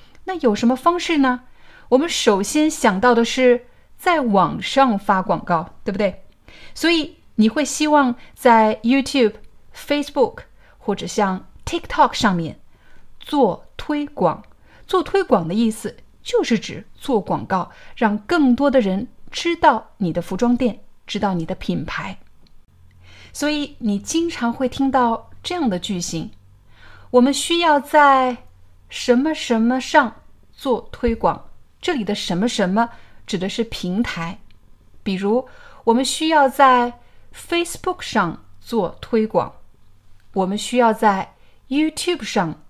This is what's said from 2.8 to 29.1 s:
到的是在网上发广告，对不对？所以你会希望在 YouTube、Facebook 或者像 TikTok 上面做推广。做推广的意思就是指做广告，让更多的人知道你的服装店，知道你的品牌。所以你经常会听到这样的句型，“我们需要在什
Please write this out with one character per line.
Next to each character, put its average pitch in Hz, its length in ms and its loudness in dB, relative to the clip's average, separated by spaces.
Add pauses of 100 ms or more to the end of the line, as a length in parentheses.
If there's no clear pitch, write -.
到 240 140 6
的 233 100 2
是 247 420 2 (300)
在 330 260 0
网 180 380 2
上 247 380 2
发 190 240 0
广 190 220 -4
告， 170 400 -4
对 202 80 -4
不 190 40 -6
对？ 196 280 -2 (500)
所 320 160 0
以 320 280 -2 (180)
你 214 120 4
会 277 160 0
希 - 220 -2
望 285 300 4 (180)
在 220 480 4
YouTube、 254 520 2 (400)
Facebook - 680 -2 (360)
或 - 180 -4
者 180 120 -10
像 190 400 -4 (180)
TikTok 330 480 0
上 202 220 0
面 165 240 -6 (640)
做 269 460 0 (100)
推 294 300 -4
广。 - 360 -2 (440)
做 359 160 0
推 392 200 -2
广 180 240 0
的 175 80 -6
意 226 160 0
思 - 260 -10 (260)
就 453 200 0
是 233 160 0
指 - 360 -12
做 233 260 -2
广 - 260 -6
告， 185 240 -4 (240)
让 214 240 0
更 262 380 2
多 285 140 2
的 262 100 4
人 196 280 -2 (220)
知 339 240 -4
道 302 440 2
你 170 140 -2
的 170 80 -4
服 185 160 -8
装 240 200 2
店， 247 240 -2 (260)
知 202 140 -6
道 196 140 0
你 165 120 -4
的 185 80 -6
品 160 300 -6
牌。 190 340 -10 (1120)
所 294 160 -4
以 294 300 -4
你 202 200 -2
经 330 300 -2
常 240 240 -4
会 247 160 -2
听 269 220 -2
到 240 400 0 (120)
这 349 120 -8
样 285 160 0
的 180 80 -2
句 180 220 -6
型 170 300 -8 (840)
，“我 247 80 6
们 269 120 4
需 339 280 -2
要 311 180 4
在 269 600 4 (500)
什 - 260 0